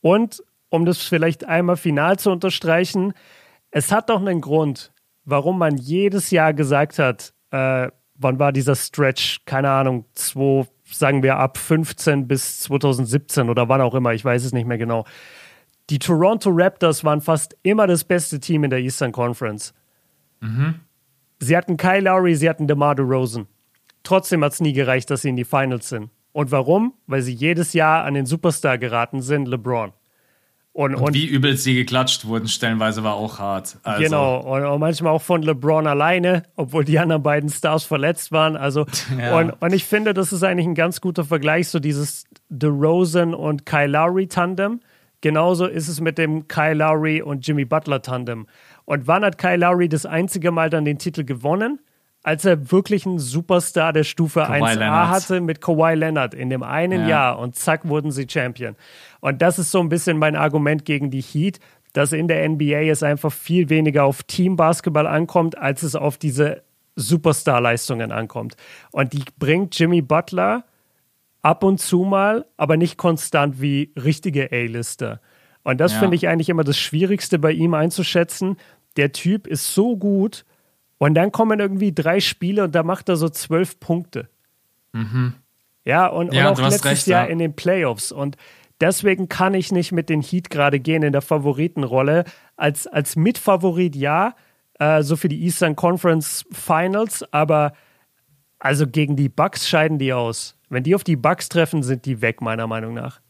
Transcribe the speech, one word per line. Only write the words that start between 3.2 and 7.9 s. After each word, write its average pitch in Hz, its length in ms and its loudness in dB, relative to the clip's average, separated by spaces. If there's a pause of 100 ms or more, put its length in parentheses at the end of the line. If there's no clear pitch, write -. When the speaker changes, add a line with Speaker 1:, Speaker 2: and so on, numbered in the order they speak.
Speaker 1:
es - 200 -2
hat 220 160 0
doch 220 120 2
einen 185 200 -2
Grund, 147 520 -2 (320)
warum 147 340 0
man 156 180 2
jedes 185 540 0
Jahr 156 240 4
gesagt 147 440 0
hat, 131 340 0 (180)
äh, 131 380 -2 (260)